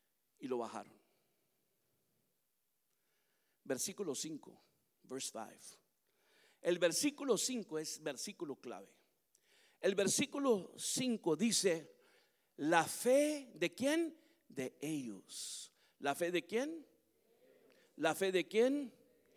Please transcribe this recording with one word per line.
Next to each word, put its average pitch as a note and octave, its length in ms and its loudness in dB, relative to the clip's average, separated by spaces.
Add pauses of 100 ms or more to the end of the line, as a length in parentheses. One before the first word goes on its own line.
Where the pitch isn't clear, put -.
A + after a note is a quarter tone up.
(380)
y C3+ 100 -10
lo B2+ 100 0
bajaron. A2 360 -8 (2750)
Versículo C#3+ 500 -4
cinco, - 480 -10 (420)
verse C3 260 -8
five. G2 480 -14 (840)
El F3+ 180 2
versículo G#3 600 2
cinco G#3+ 400 -4
es D#3 240 -8
versículo D3+ 540 -6
clave. G2 320 -14 (920)
El F#3+ 140 2
versículo A3+ 840 2
cinco A3+ 600 0
dice, F3 580 2 (640)
"La D#3+ 280 4
fe C#4 720 2
de E3 200 -2
quién? D#4 440 0 (300)
De - 320 -6
ellos". C3 920 -8 (260)
¿La C#3 160 -2
fe F3 160 -2
de E3+ 160 -2
quién? D4 400 -4 (1080)
¿La D#3 180 2
fe F#3+ 180 0
de F3 140 2
quién? B3+ 460 2 (440)